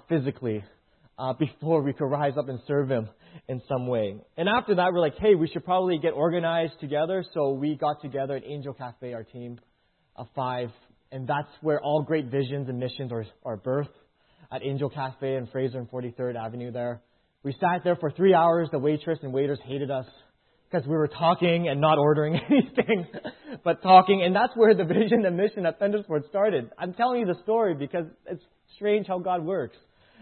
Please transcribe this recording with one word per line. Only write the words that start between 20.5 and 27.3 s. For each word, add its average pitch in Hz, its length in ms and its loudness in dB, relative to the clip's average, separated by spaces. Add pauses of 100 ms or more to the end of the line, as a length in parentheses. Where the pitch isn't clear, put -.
'cause 143 160 -2
we 156 100 0
were 151 120 2
talking 170 600 2
and 139 120 -2
not 156 180 4
ordering 151 380 2
<laughs> - 140 -4
anything, 240 560 2 (580)
but - 180 0
talking. 185 400 10
And 185 120 4
that's 233 220 2
where 220 180 8
the 185 100 2
vision 208 420 2
and 175 100 0
mission 202 300 0
at 160 140 -2
Pentasport 202 480 -2
started. 190 500 0
I'm 180 160 -8
telling 247 260 0
you 214 60 -2
the 175 160 -2